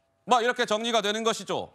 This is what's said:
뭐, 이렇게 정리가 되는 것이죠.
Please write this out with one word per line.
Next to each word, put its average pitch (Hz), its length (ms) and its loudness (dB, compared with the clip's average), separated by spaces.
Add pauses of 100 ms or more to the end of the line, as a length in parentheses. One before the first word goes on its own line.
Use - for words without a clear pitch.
(240)
뭐, 233 180 4
이렇게 240 240 0
정리가 226 340 0
되는 208 240 -2
것이죠. 185 500 -4